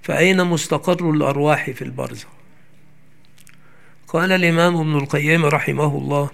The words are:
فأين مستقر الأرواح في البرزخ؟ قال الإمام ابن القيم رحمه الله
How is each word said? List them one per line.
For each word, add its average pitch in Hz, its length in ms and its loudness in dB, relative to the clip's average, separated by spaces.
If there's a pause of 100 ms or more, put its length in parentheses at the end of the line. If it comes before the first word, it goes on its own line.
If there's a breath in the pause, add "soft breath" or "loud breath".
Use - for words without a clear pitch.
فأين 180 420 2
مستقر 170 640 -2
الأرواح 143 600 0
في 123 120 -12
البرزخ؟ 127 440 -10 (1800 soft breath)
قال 175 240 0
الإمام 175 440 4
ابن 156 200 0
القيم 147 500 0
رحمه 143 520 0
الله 139 360 -2